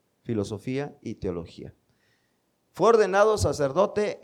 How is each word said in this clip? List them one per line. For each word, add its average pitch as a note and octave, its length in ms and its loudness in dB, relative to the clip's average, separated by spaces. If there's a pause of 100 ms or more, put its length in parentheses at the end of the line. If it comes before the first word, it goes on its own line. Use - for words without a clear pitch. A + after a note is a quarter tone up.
(220)
filosofía A2 800 -6
y A2+ 140 -12
teología. - 580 -10 (1000)
Fue F#3+ 160 2
ordenado G#3 500 4
sacerdote E3+ 840 -2